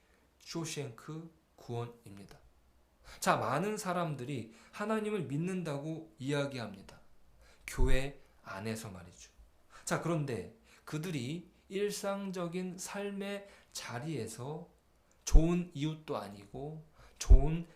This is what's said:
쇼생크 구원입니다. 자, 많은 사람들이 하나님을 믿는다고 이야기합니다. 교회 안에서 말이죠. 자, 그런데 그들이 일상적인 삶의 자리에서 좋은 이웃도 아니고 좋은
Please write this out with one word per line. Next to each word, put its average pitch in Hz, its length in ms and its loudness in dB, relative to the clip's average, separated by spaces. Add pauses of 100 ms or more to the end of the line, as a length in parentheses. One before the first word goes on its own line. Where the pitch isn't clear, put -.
(400)
쇼생크 156 920 -10 (240)
구원입니다. 117 840 -10 (840)
자, 170 180 4
많은 147 400 0
사람들이 147 760 -4 (180)
하나님을 208 520 -2
믿는다고 156 960 -4
이야기합니다. 127 800 -4 (640)
교회 131 560 6 (220)
안에서 110 460 -6
말이죠. 90 420 -18 (520)
자, - 180 0
그런데 131 540 -2 (280)
그들이 156 680 -4 (200)
일상적인 190 1080 -4
삶의 202 680 -6 (240)
자리에서 135 1000 -8 (560)
좋은 175 480 8
이웃도 151 440 -4
아니고 107 680 -12 (340)
좋은 165 560 8